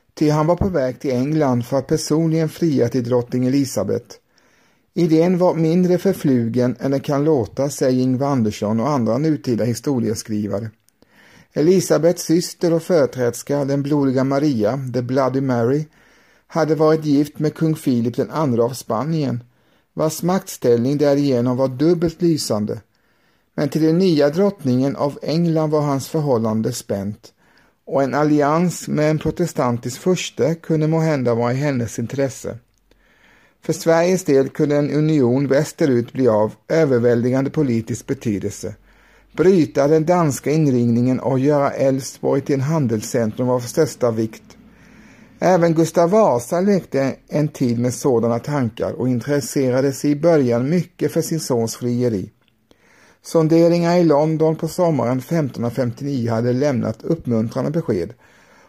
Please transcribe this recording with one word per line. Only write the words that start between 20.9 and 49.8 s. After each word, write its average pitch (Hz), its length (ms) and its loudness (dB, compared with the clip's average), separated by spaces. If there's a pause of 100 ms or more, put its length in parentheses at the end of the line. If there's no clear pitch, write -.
därigenom 139 580 2
var 135 120 0
dubbelt 160 540 0
lysande. 113 580 -2 (760)
Men 147 140 -2
till 151 140 0
den 160 160 4
nya 151 320 4
drottningen 139 680 0
av 143 260 -4
England 160 480 0
var 151 100 2
hans 143 280 -2
förhållande 117 640 0
spänt, 104 600 -8 (540)
och 139 160 0
en 127 120 -2
allians 151 720 0
med 151 220 0
en 156 80 0
protestantisk 127 840 -2
furste 165 540 -2
kunde 156 340 -2
måhända 156 460 0
vara 120 180 0
i 127 40 -2
hennes 131 420 -4
intresse. 117 600 -6 (1040)
För 160 100 -4
Sveriges 170 520 0
del 135 240 4
kunde 147 280 0
en 147 140 0
union 143 580 2
västerut 135 640 0
bli 127 160 2
av 107 240 2 (160)
överväldigande 127 840 2
politisk 120 560 -2
betydelse, 104 680 -6 (600)
bryta 151 520 4
den 160 180 4
danska 160 440 0
inringningen 123 680 2
och 131 180 0
göra 139 320 2
Älvsborg 135 720 -2
till 139 140 -2
en 135 60 -2
handelscentrum 123 880 -2
av 123 120 0
största 123 500 -2
vikt. 110 320 -4 (960)
Även 170 360 2
Gustav 170 360 2
Vasa 175 500 2
lekte 165 560 -2 (120)
en 151 200 -2
tid 120 300 -2
med 123 160 -2
sådana 117 440 0
tankar 117 540 -4
och 127 160 -4
intresserade 135 840 -2